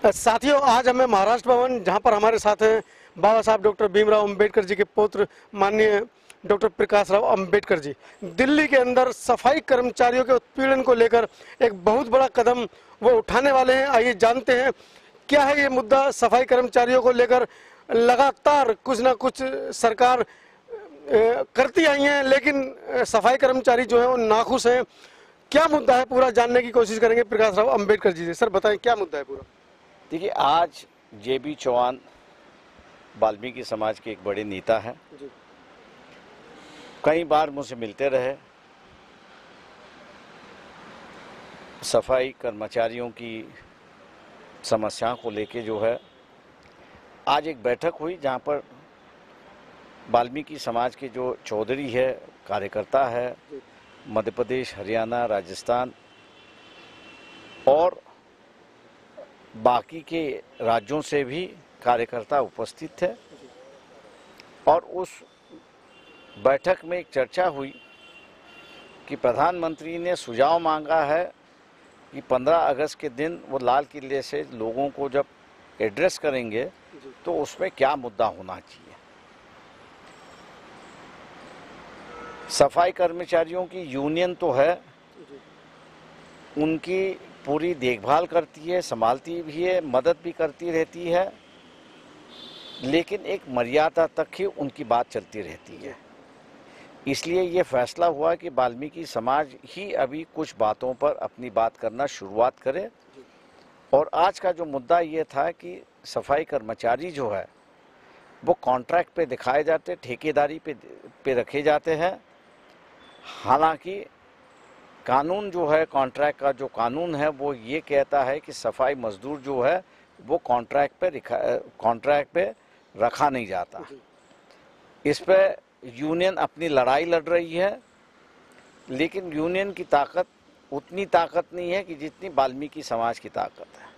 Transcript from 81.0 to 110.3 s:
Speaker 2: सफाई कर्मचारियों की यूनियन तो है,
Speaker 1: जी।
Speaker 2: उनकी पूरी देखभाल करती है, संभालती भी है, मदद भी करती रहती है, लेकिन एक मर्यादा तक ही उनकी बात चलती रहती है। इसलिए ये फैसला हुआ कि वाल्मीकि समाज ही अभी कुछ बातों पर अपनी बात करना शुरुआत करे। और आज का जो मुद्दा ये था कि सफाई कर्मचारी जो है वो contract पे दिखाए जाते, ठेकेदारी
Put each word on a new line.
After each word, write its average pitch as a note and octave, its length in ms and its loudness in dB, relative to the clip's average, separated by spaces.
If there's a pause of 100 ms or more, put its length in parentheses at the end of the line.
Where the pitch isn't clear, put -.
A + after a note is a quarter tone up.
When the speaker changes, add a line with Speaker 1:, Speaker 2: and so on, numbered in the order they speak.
Speaker 2:
सफाई E3+ 420 2
कर्मचारियों F3 720 -2
की F3+ 160 -14
यूनियन D#3 540 -4
तो E3+ 160 -4
है, D3+ 300 2 (380)
Speaker 1:
जी। C#3 220 -20 (1200)
Speaker 2:
उनकी F3 560 -4 (260)
पूरी D#3 280 -2
देखभाल B2+ 520 0
करती D#3+ 360 -4
है, F3 200 -4
संभालती C3+ 600 -4
भी D#3 220 -8
है, F#3 180 -2
मदद C#3+ 420 0
भी E3+ 80 -10
करती E3 400 -6
रहती E3 380 -4
है, F#3 240 -2 (1500)
लेकिन E3 400 -2
एक F#3+ 280 -6
मर्यादा D3 580 0
तक D#3 280 -6
ही F#3+ 100 -6
उनकी D3 380 -8
बात A#2 260 0
चलती G#2 320 -10
रहती - 360 -16
है। C#3 200 -16 (1120)
इसलिए E3 340 -2
ये F3+ 220 -2
फैसला C3 420 -2
हुआ D#3+ 300 0
कि E3+ 140 -14
वाल्मीकि C3 560 -6
समाज B2+ 500 -4 (100)
ही F#3+ 280 -14
अभी C#3+ 420 -4
कुछ D3+ 240 -8
बातों A2 340 -2
पर D3 180 -2
अपनी B2 380 -10
बात A2+ 280 -2
करना A#2 280 -6
शुरुआत A2 540 -2
करे। F3 300 -6 (1040)
और C#3+ 200 2
आज F3+ 260 2
का F#3 120 -2
जो E3 140 -6
मुद्दा C#3 340 0
ये D#3+ 240 -4
था D3+ 280 -4
कि F3 320 -18 (220)
सफाई C#3+ 380 -4
कर्मचारी B2 680 -4
जो C#3 180 -6
है F#2+ 180 -6 (1000)
वो C#3+ 160 2
contract B2+ 520 -2
पे E3 120 -2
दिखाए C3 380 -2
जाते, D#3+ 320 -4
ठेकेदारी D3 640 -4